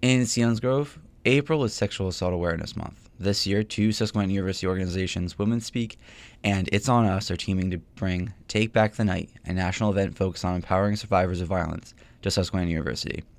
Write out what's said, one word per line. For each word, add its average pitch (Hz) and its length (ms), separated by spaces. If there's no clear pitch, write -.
In 127 200
Selinsgrove, 120 760
April 143 400
is 107 80
Sexual 98 340
Assault 90 260
Awareness 85 440
Month. - 320
This 98 260
year, 101 180
two 107 280
Susquehanna 104 400
University 95 340
organizations, 92 720
Women 113 220
Speak 117 400
and 95 260
It's 104 160
On 120 180
Us, 95 240
are 90 60
teaming 92 360
to 90 60
bring 90 360
Take 110 240
Back 110 220
the 113 100
Night, 90 280
a - 80
national 92 400
event 98 240
focused 95 300
on 90 100
empowering 95 400
survivors 92 460
of 85 80
violence, 85 440
to 98 100
Susquehanna 90 400
University. - 540